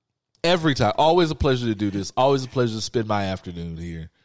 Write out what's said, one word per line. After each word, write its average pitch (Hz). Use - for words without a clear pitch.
Every 165
time, 110
always 160
a 151
pleasure 127
to 110
do 104
this. 98
Always 135
a 123
pleasure 120
to 110
spend 113
my 104
afternoon 85
here. 82